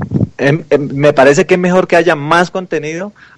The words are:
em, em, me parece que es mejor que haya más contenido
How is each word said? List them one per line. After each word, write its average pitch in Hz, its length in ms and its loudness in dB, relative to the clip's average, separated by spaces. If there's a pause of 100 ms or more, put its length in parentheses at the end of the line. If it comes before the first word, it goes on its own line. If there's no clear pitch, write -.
(380)
em, 143 300 -2
em, 143 260 0
me 143 180 2
parece 143 340 4
que - 80 2
es 180 60 0
mejor 180 260 0
que - 100 0
haya 170 200 2
más 165 340 0
contenido 175 640 -8 (260)